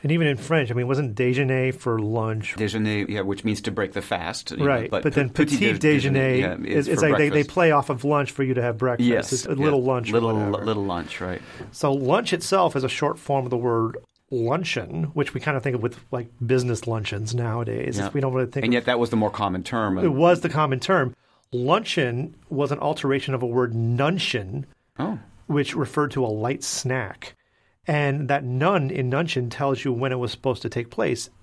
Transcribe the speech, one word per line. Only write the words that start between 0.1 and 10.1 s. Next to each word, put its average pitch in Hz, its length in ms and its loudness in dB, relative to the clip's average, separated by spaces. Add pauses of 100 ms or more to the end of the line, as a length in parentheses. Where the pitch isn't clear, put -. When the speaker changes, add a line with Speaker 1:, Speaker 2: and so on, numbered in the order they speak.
Speaker 1:
even 165 120 4
in 143 120 2
French, 139 340 0
I - 20 -2
mean, 123 140 0
wasn't 135 280 0
déjeuner 127 600 2
for 117 240 0
lunch? 110 580 -2
Speaker 2:
Déjeuner, 107 520 0
yeah, 104 120 -2
which 98 220 -2
means 107 180 0
to 110 100 -4
break 95 200 -2
the 98 100 -4
fast. - 500 -6
You - 140 -2
Speaker 1:
Right, 127 180 2
Speaker 2:
know, - 60 -6
but 104 140 -2
Speaker 1:
but 151 100 2
then 139 160 2
Speaker 2:
petit 247 280 2
Speaker 1:
petit 208 160 2
Speaker 2:
déjeuner, 135 680 4
Speaker 1:
déjeuner - 0 -
Speaker 2:
yeah, 90 160 0 (100)
is - 220 0
Speaker 1:
is, - 60 2
it's 151 80 2
Speaker 2:
for 156 80 4
Speaker 1:
like 117 80 4
they, 151 80 4
they 143 60 2
Speaker 2:
breakfast. 147 220 2
Speaker 1:
play 170 180 6
off 143 180 2
of 131 160 -4
lunch 143 260 0
for 139 120 -2
you 131 100 0
to 123 80 0
have 120 160 0
breakfast. 123 320 2
Speaker 2:
Yes, 117 240 2
Speaker 1:
It's 120 120 -4
a - 40 -8
Speaker 2:
yeah. 147 60 0
Speaker 1:
little 143 280 2
lunch 123 280 0